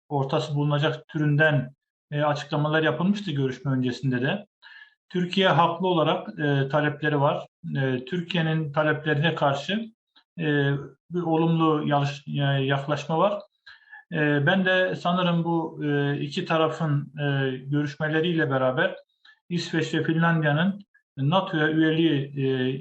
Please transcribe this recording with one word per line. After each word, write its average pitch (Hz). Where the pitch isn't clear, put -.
ortası 143
bulunacak 147
türünden, 151
e, 147
açıklamalar 151
yapılmıştı 170
görüşme 135
öncesinde 127
de. 175
Türkiye 185
haklı 170
olarak, 170
e, 139
talepleri 147
var. -
E, 131
Türkiye'nin 160
taleplerine 151
karşı, 143
e, 147
bir 175
olumlu 160
yalış-, 143
e, 147
yaklaşma 139
var. 202
E, 147
ben 185
de 185
sanırım 175
bu, 165
e, 143
iki 151
tarafın, 156
e, 135
görüşmeleriyle 151
beraber 131
İsveç 170
ve 156
Finlandiya'nın 165
nato'ya 156
üyeliği, 156
e, 131